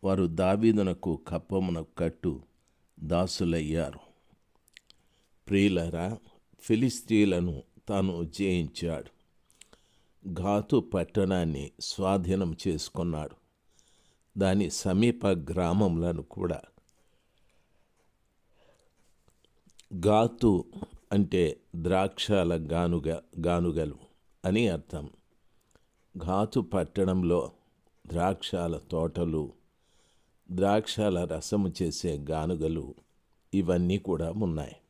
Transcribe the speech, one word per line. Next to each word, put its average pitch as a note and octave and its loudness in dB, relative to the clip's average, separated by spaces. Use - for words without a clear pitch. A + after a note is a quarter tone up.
వారు F#2+ 2
దావీదునకు F#2+ 2
కప్పమున F2+ -2
కట్టు E2 -2
దాసులయ్యారు. E2 -2
ప్రియులారా, F2+ 2
ఫిలిస్తీయులను G#2 2
తాను F#2+ 0
జయించాడు. E2+ -2
గాతు G2+ 0
పట్టణాన్ని F2 0
స్వాధీనం F#2+ 0
చేసుకున్నాడు. D#2+ -4
దాని G2 4
సమీప A2 2
గ్రామములను F2 0
కూడా. E2+ -6
గాతు A2 4
అంటే F#2+ 4
ద్రాక్షాల F#2 0
గానుగ, E2+ 0
గానుగలు E2+ 0
అని G#2 2
అర్థం. D#2 -6
గాతు F#2+ 0
పట్టణంలో F#2 0
ద్రాక్షాల F2 -2
తోటలు, E2 -2
ద్రాక్షాల G2 0
రసము F2+ -2
చేసే E2+ -2
గానుగలు, D#2+ -2
ఇవన్నీ F2+ 2
కూడా E2+ -2
ఉన్నాయి. E2+ -4